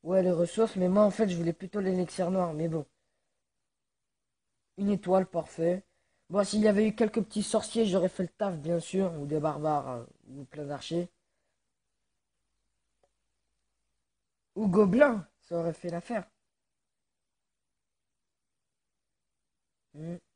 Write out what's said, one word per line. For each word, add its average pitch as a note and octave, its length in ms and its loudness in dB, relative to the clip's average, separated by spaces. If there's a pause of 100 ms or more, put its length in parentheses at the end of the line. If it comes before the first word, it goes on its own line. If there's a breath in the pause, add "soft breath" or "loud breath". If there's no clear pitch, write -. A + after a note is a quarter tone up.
Ouais, F#3 160 2
les F3+ 120 2
ressources, F3 420 0
mais F3+ 140 0
moi, G3+ 160 6
en G3 80 4
fait, A3 160 0
je F3+ 80 -4
voulais E3+ 160 -2
plutôt F#3+ 280 -8
l'élixir F#3 520 -2
noir, F3+ 220 0
mais D#3+ 140 -2
bon. D#3+ 160 -4 (1900)
Une G3+ 140 -2
étoile, F#3+ 360 2
parfait. E3+ 580 -4 (440)
Bon, G3 160 0
s'il G#3 160 0
y G#3+ 60 4
avait G#3+ 220 4
eu G#3+ 80 -2
quelques A3 260 0
petits G#3+ 220 -4
sorciers, A3 420 0
j'aurais F#3 220 2
fait F#3 160 -4
le - 60 -6
taf, G3 260 -4
bien D#3+ 240 -2
sûr, F#3 400 -2
ou C#3+ 60 -6
des D3+ 120 -2
barbares, D3 520 -2
euh, A#2+ 140 -8 (260)
ou C#3 140 -16
plein D3 200 -14
d'archers. D#3+ 440 -6 (3500)
Ou G#3+ 100 0
gobelins, G#3 580 4 (140)
ça E3+ 200 -8
aurait E3 140 -2
fait E3+ 180 -8
l'affaire. F3 380 -8 (3750)
Hmm. E3 220 -10 (200)